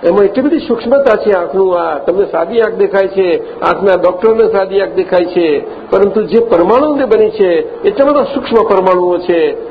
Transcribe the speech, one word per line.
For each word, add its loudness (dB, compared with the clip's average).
એમાં 2
એટલી 0
બધી 0
સૂક્ષ્મતા 0
છે -2
આંખનું. 0
આ -4
તમને -2
સાદી -4
આંખ 0
દેખાય 0
છે, -2
આંખના 0
ડોક્ટરને 2
સાદી 0
આંખ -4
દેખાય 0
છે, 0
પરંતુ 2
જે 2
પરમાણુને 2
બની 2
છે, 0
એટલા 2
બધા 2
સૂક્ષ્મ -4
પરમાણુઓ 2
છે 0